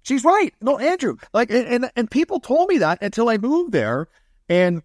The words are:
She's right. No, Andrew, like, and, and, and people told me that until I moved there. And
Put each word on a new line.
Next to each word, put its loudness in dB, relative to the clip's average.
She's -4
right. 4
No, 0
Andrew, -2
like, 0
and, 0
and, -2
and -4
people -2
told 0
me 2
that 0
until -2
I 0
moved -2
there. -2
And 2